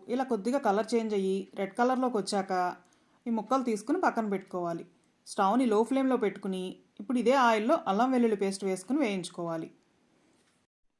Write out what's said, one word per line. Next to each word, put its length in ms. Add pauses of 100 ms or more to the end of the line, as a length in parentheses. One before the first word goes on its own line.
(140)
ఇలా 160
కొద్దిగా 340
కలర్ 280
చేంజ్ 260
అయ్యి 180 (220)
రెడ్ 200
కలర్లోకి 420
వచ్చాక 320 (760)
ఈ 100
ముక్కలు 320
తీసుకుని 380
పక్కన 260
పెట్టుకోవాలి. 520 (480)
స్టవ్ని 400
లో 60 (120)
ఫ్లేమ్లో 340
పెట్టుకుని 400 (380)
ఇప్పుడు 200
ఇదే 140 (120)
ఆయిల్లో 280 (160)
అల్లం 220
వెల్లుల్లి 280
పేస్ట్ 260
వేసుకుని 360
వేయించుకోవాలి. 640 (1300)